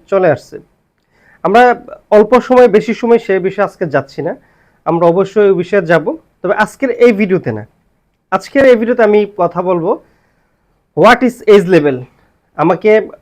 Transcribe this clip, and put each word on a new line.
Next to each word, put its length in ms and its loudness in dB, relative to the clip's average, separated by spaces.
চলে 240 0
আসছে। 280 -8
আমরা 200 2
অল্প 300 2
সময়, 280 2
বেশি 260 0
সময় 240 0
সে 220 -4
বিষয়ে 260 -4
আজকে 200 -8
যাচ্ছি 360 -6
না, 140 -6
আমরা 220 0
অবশ্যই 420 0
ওই 40 2
বিষয়ে 280 -2
যাব। 240 -2
তবে 120 -4
আজকের 360 -4
এই 220 2
ভিডিওতে 400 -2
না, 160 -10
আজকের 340 -2
এই 100 6
ভিডিওতে 280 -2
আমি 160 2
কথা 240 -4
বলবো 380 -4
what 240 4
is 140 -2
age 200 2
level। 220 0
আমাকে 520 0